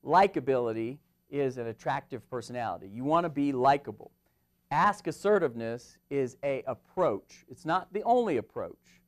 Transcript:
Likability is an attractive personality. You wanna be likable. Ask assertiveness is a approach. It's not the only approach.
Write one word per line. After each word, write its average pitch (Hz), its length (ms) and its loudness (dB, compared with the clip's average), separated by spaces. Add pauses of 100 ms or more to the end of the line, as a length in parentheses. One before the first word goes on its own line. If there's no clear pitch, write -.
Likability 131 920 2 (320)
is 135 280 -2
an 117 100 -6
attractive 135 600 -6
personality. 117 580 -8
You 110 160 -10
wanna 165 260 2
be 143 220 0
likable. 131 600 2 (600)
Ask 180 360 2
assertiveness 123 880 0 (120)
is 135 340 -2
a 135 240 -2
approach. - 840 -4
It's - 160 -16
not 180 280 -2
the 208 100 -2
only 233 340 2
approach. - 720 -8